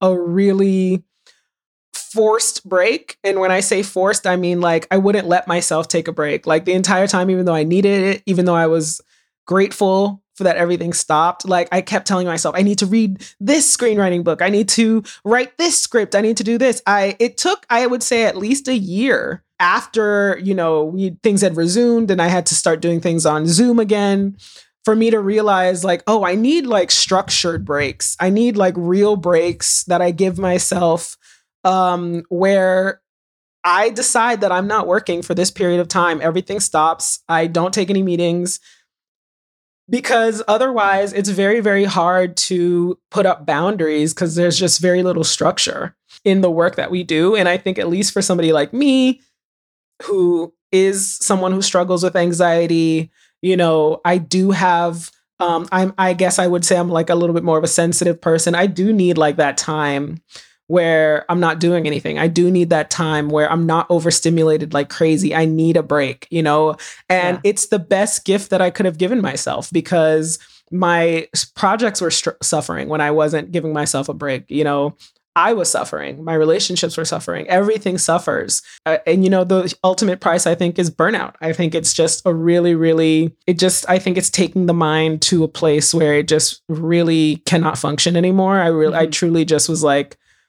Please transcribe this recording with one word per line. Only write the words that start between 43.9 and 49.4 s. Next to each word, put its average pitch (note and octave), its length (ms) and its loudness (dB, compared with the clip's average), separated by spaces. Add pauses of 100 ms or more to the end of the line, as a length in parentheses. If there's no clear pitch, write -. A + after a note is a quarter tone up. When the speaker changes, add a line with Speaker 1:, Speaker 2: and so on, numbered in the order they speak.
Speaker 1:
'cause E3 220 -4
there's F3 220 0
just F3+ 220 0
very F3+ 220 2
little F3 220 0
structure - 720 -2 (280)
in G3 180 2
the F3+ 100 2
work E3+ 240 0
that F#3 160 -4
we F3+ 120 -2
do. E3+ 320 2
And F3+ 140 2
I F3 80 2
think F#3 220 -6
at F3 100 -2
least F#3+ 240 -2
for G3 80 -2
somebody E3+ 320 2
like D3 180 0
me, C4 480 2 (840)